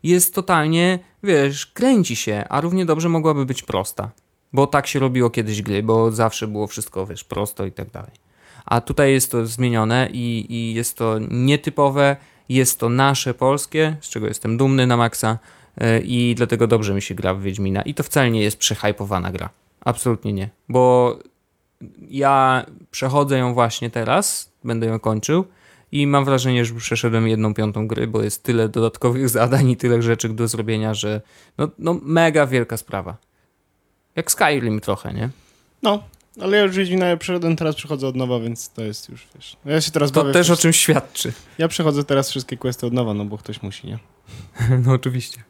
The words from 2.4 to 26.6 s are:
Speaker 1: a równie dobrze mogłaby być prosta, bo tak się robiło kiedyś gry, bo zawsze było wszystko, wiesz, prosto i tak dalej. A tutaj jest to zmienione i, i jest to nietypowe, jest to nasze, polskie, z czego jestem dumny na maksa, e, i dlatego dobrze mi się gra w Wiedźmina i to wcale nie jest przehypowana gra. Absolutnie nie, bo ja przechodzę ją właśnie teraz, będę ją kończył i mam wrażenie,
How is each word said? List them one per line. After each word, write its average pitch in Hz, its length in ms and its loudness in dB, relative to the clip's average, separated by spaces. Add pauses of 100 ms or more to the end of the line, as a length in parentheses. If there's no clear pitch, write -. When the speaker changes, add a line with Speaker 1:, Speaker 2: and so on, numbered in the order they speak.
Speaker 1:
a 139 120 -2
równie 175 260 0
dobrze 160 220 0
mogłaby 156 380 2
być 131 160 -6
prosta, 101 480 -6 (420)
bo 139 140 4
tak 143 200 0
się - 120 -4
robiło 123 320 2
kiedyś 107 320 -2
gry, 101 200 0
bo 113 300 2
zawsze 113 340 -2
było 104 200 -4
wszystko, 98 400 -8
wiesz, - 180 -14
prosto - 420 -6
i 92 60 -8
tak 98 180 -12
dalej. - 220 -16 (520)
A 120 160 2
tutaj 139 320 2
jest 131 180 2
to 117 160 -2
zmienione 117 680 0
i, 120 420 -4
i 113 200 -4
jest 117 240 -4
to 110 200 0 (120)
nietypowe, 139 840 2 (320)
jest 127 320 2
to 117 80 0
nasze, 131 460 2
polskie, 156 680 0
z - 80 -18
czego 110 180 -6
jestem 113 300 -4
dumny 135 300 4
na 123 100 4
maksa, 113 420 0 (400)
e, 113 220 2
i 120 340 0
dlatego 117 320 2
dobrze 107 280 2
mi 98 80 -2
się - 120 -8
gra 92 200 -2
w 98 80 -6
Wiedźmina 98 400 -2
i 147 120 -8
to - 80 -4
wcale 131 280 2
nie 113 120 0
jest 104 160 0
przehypowana 98 760 -2
gra. - 180 -10 (300)
Absolutnie 117 520 -2
nie, 98 180 -6 (180)
bo 127 480 4 (920)
ja 135 580 2 (240)
przechodzę 135 480 0
ją 123 160 0
właśnie 117 360 0
teraz, 127 600 -2 (140)
będę 113 220 -2
ją 113 140 -2
kończył 127 440 0 (480)
i 143 140 0
mam 143 180 4
wrażenie, 127 400 2